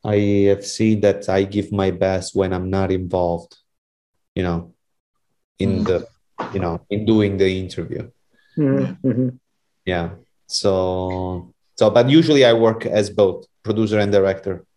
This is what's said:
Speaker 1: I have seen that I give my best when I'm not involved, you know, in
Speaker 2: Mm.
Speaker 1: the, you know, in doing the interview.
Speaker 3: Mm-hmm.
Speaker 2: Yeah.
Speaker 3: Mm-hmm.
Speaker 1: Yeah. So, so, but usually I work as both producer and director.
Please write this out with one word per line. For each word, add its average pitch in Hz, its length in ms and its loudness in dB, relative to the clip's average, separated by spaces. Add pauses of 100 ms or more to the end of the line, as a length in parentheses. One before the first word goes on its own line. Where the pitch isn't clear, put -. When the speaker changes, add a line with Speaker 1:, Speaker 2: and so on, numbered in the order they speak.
Speaker 1:
I 104 120 0 (380)
have - 100 -6
seen 110 360 0
that 101 280 0
I 95 140 0
give 101 300 -4
my 98 180 0
best 95 460 -2
when 95 160 0
I'm 92 180 -4
not 95 220 0
involved, 90 640 -4 (800)
you 92 80 -2
know, 87 280 -4 (840)
in - 220 0
Speaker 2:
Mm. - 60 -2
Speaker 1:
the, 87 200 -2 (460)
you 98 80 -4
know, 85 300 -4
in 107 160 -4
doing 104 320 2
the 95 100 2 (100)
interview. 90 500 -10 (500)
Speaker 3:
Mm-hmm. 135 240 0
Speaker 2:
Yeah. - 120 -6 (180)
Speaker 3:
Mm-hmm. 127 160 -2 (580)
Speaker 1:
Yeah. 87 240 -2 (360)
So, 92 1080 -4 (220)
so, 110 140 4
but 120 200 4
usually 151 340 6
I 117 80 6
work 113 340 2
as 104 240 0
both 95 360 0 (160)
producer 107 360 0
and 101 140 0
director. 95 520 0 (120)